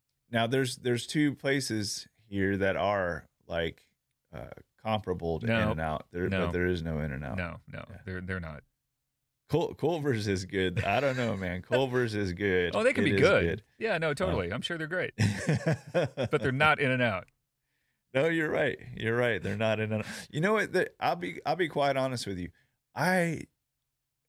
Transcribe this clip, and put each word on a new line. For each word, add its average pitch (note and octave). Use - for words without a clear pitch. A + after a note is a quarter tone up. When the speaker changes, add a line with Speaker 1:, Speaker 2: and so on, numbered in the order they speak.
Speaker 1:
now A#2
there's, B2+
there's A#2+
two D3
places C3
here G2
that F#2+
are, F#2
like, E2+
uh, A#1+
comparable E2+
to A2+
Speaker 2:
No. A2+
Speaker 1:
In-N-Out, D#2
there, F2+
Speaker 2:
No. F#2+
Speaker 1:
but F2
there F2+
is F2+
no D#2+
In-N-Out. C#2+
Speaker 2:
No, E2+
no, -
Speaker 1:
Yeah. F#2
Speaker 2:
they're, F#2
they're F#2
not. D2+
Speaker 1:
Cul-, D#3+
Culver's C#3
is F#2+
good. F#2
I G2+
don't C3+
know, A2+
man. F2+
Speaker 2:
<laughs> -
Speaker 1:
Culver's B2
is G2
good. F2+
Speaker 2:
Oh, G#3+
they C4
can A3
Speaker 1:
It D3
Speaker 2:
be -
Speaker 1:
is F#2+
Speaker 2:
good. D#3+
Speaker 1:
good. E2
Speaker 2:
Yeah, A3
no, D#3+
Speaker 1:
Uh, D3
Speaker 2:
totally. B2
I'm B2
sure F3
they're D#3
great. E3
Speaker 1:
<laughs> G#2+
Speaker 2:
But C#3+
they're C3+
not D3
In-N-Out. B2
Speaker 1:
No, C#3
you're E3
right. D3+
You're A2+
right. A#2
They're G2
not A2
In-N-Out. G#2+
You D3+
know G3+
what? G#3
The, F3+
I'll D3+
be, F3
I'll D#3
be F3
quite C#3+
honest C3
with G2
you. E2+
I E3+